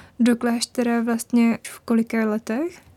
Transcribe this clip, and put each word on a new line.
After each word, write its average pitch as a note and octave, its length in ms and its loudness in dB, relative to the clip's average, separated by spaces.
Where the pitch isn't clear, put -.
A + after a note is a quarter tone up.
do A#3 160 4
kláštera A#3 640 -2
vlastně A#3 600 0
v - 180 -18
kolika A3+ 500 0
letech? A#3 520 -4